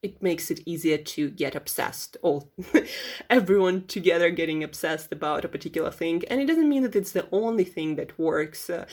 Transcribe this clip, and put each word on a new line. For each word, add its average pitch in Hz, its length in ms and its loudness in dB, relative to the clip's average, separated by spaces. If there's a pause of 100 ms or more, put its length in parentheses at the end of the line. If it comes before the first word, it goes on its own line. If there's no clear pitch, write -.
it 196 200 -8
makes 175 280 0
it 165 140 -2
easier 160 320 0
to 151 320 -4
get 139 260 -4
obsessed, - 680 -6
all 139 280 0 (400)
<laughs> - 400 -8
everyone 185 560 4
together 170 440 4
getting 160 340 -2
obsessed 156 480 -4
about 151 320 -4
a 165 40 -6
particular 160 420 -4
thing. 170 380 -2
And 254 120 0
it 277 60 0
doesn't 320 240 4
mean 269 140 2
that 214 120 0
it's 196 160 -2
the 180 180 -2
only 226 340 2
thing 156 320 -4
that - 220 -8
works, 156 520 -2
uh, 170 220 -6